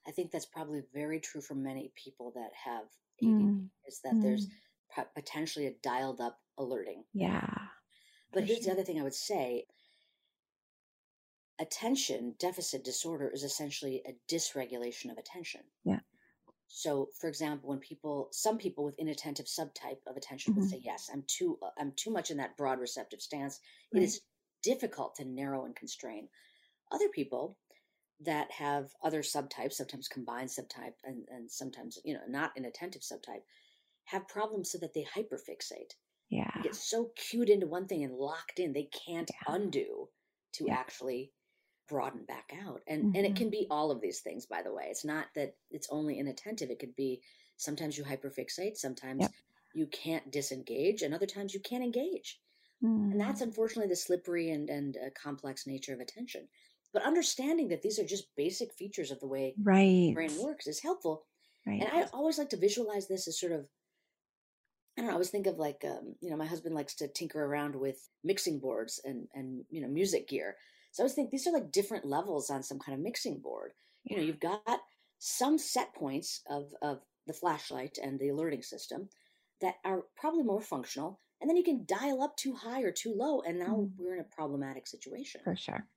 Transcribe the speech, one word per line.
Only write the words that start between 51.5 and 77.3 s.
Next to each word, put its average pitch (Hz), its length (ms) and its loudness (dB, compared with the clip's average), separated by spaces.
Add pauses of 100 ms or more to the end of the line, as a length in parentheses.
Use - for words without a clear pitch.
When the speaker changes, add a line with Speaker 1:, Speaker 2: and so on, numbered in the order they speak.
Speaker 1:
you 196 60 -4
can't 247 240 -4
engage. 247 580 -2 (420)
And 208 380 4
that's 208 200 0
Speaker 2:
Mm. 233 80 0
Speaker 1:
unfortunately 220 400 2
the 180 60 4 (120)
slippery 175 420 2
and, 151 180 0
and, 143 300 -2
uh, 135 160 -6
complex 139 540 -6
nature 135 260 -4
of 123 60 -6
attention. - 500 -10 (440)
But 208 100 4
understanding 302 680 4
that 170 140 2
these 214 160 2
are 185 60 4
just 196 300 -4
basic 190 380 0
features 185 380 -6
of 131 80 -6
the 139 80 -6
way 135 280 0
the 208 80 0
Speaker 2:
Right. 190 520 12
Speaker 1:
brain 160 260 0
works 285 240 -2
is 151 160 -2
helpful. 214 440 0 (380)
Speaker 2:
Right. 202 180 0
Speaker 1:
And 208 100 2
I 339 200 4
always 302 280 4
like 285 100 0
to 220 80 0
visualize 202 500 4
this 190 200 0
as 160 120 -2
sort 170 120 0
of, 147 180 -2 (1300)
I 339 40 -2
don't - 40 0
know, 202 60 0
I - 20 0
always 180 160 4
think 196 160 0
of, 170 140 2
like, 147 260 -2
um, - 360 -4
you 175 100 -4
know, 151 60 -2
my 156 100 0
husband 165 260 -2
likes 147 220 -2
to 147 120 -4
tinker 151 380 -2
around 147 300 0
with 135 340 -2 (140)
mixing 170 360 2
boards 117 460 -2
and, 127 300 -6
and, 131 340 -6
you 156 100 -6
know, 131 80 -2 (120)
music 190 280 4
gear. 101 300 -2 (340)
So - 100 0
I - 20 8
always 269 100 4
think 262 160 2
these 269 180 0
are 339 60 4
like 170 180 2
different 202 340 0
levels 147 440 0
on 135 140 -2
some 139 160 -6
kind 135 180 -6
of 156 60 -2
mixing 196 360 -2
board. 58 340 -6 (300)
You 208 140 -4
know, 170 60 2
Speaker 2:
Yeah. 156 40 4
Speaker 1:
you've 151 120 -2
got 208 420 0 (380)
some 294 400 4
set - 340 0
points - 540 -2
of, 143 340 -4
of 143 240 -2 (220)
the 156 60 -6